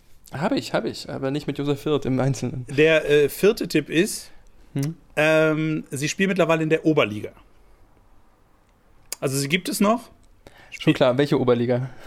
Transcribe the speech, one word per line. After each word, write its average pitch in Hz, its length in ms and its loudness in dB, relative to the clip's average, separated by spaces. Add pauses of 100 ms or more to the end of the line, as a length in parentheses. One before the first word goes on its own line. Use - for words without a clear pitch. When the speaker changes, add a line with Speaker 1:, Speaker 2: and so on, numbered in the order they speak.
(320)
Speaker 1:
Wirth. 131 100 -8
Hab 208 120 -2
ich, - 200 -6
hab 202 120 -2
ich, - 240 -8
aber 135 220 -4
nicht 147 160 -4
mit 139 120 -4
Josef 143 260 -2
Wirth 147 200 0
im 127 140 0
Einzelnen. 127 500 -2
Speaker 2:
Der, 156 400 4
äh, 147 200 4
vierte 202 380 0
Tipp 151 240 -2
ist, 170 400 -2 (420)
Speaker 1:
Hm? 147 220 -4 (200)
Speaker 2:
ähm, 156 760 2
sie 147 180 -6
spielen 190 180 0
mittlerweile 165 340 2
in 156 80 -2
der 156 160 0
Oberliga. 113 460 0 (1900)
Also 139 160 -2
sie 139 120 -2
gibt 180 200 -2
es 254 100 -6
noch. 220 300 2 (680)
Speaker 1:
Schon - 160 0
klar, 127 240 4
welche 143 220 2
Oberliga? 123 500 0 (180)